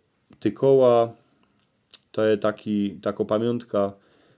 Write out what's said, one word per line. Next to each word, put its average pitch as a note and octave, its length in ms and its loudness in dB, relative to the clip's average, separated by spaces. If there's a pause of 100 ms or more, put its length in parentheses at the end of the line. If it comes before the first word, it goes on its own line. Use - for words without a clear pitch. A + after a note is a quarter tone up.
(400)
ty G#2+ 120 -2
koła A#2+ 600 2 (1000)
to A2 140 -2
jest G#2+ 160 2
taki, G#2 600 -4
taka G#2 240 -4
pamiątka A2 680 -4 (440)